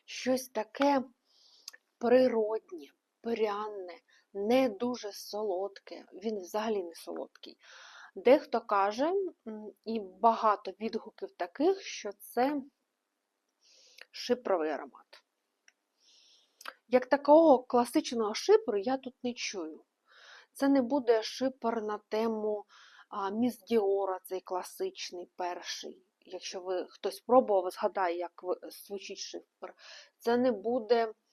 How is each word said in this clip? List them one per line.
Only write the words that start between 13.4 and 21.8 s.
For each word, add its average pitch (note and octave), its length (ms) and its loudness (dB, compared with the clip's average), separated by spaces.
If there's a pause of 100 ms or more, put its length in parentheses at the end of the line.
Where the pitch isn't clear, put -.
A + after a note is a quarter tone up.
шипровий F#3+ 600 -2
аромат. - 520 -10 (1700)
Як B3 180 4
такого C#4+ 560 8
класичного A#3+ 720 0
шипру F#4 440 4
я A#3+ 180 0
тут C4 260 -14
не B3 120 -4
чую. D#3+ 500 -8 (680)
Це C#4 160 0
не C#4 140 6
буде A#3+ 400 2
шипр A#3 600 -4